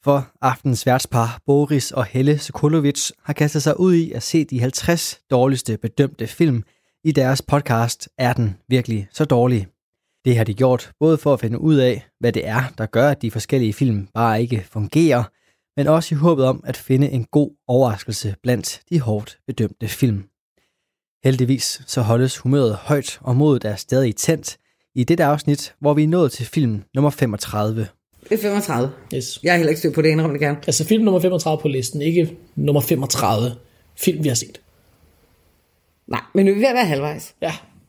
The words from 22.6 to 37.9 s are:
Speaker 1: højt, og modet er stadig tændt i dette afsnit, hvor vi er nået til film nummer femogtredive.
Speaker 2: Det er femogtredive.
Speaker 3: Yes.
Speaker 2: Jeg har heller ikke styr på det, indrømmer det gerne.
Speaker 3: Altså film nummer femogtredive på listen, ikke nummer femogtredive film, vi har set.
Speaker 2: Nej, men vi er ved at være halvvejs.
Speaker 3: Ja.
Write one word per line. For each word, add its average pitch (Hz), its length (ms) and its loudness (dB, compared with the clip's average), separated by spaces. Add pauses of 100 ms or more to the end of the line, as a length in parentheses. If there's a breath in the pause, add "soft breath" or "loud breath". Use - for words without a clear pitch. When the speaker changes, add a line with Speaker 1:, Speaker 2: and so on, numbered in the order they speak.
Speaker 1:
højt, - 480 -4
og 123 140 0
modet 143 280 2
er 104 120 -4
stadig 127 400 0
tændt - 420 -4 (360)
i 127 100 0
dette 170 200 2
afsnit, 143 560 -2
hvor 147 140 2
vi 151 100 4
er 151 40 2
nået 165 240 2
til 120 140 -8
film 113 360 -2 (120)
nummer 147 160 2
femogtredive. 110 760 -4 (420)
Speaker 2:
Det - 40 0
er 220 100 0
femogtredive. 180 480 -2 (240)
Speaker 3:
Yes. - 280 -8
Speaker 2:
Jeg 170 100 2
har 175 40 4
heller 160 140 2
ikke 160 80 -2
styr - 140 -2
på 160 100 0
det, 156 60 4
indrømmer 160 240 2
det 139 80 -4
gerne. 147 260 0
Speaker 3:
Altså 156 180 0
film 220 200 2
nummer 185 160 4
femogtredive 160 420 0
på 156 60 -2
listen, 135 340 -4
ikke 165 340 0 (200)
nummer 143 240 2
femogtredive 117 760 -2 (420 soft breath)
film, 156 280 -2
vi 147 40 0
har 120 60 0
set. - 260 -8 (1500)
Speaker 2:
Nej, - 140 -8 (140)
men 196 120 4
vi 190 40 4
er 202 40 2
ved 214 100 0
at 269 100 2
være 247 120 2
halvvejs. 151 560 -4
Speaker 3:
Ja. 160 100 -4 (360)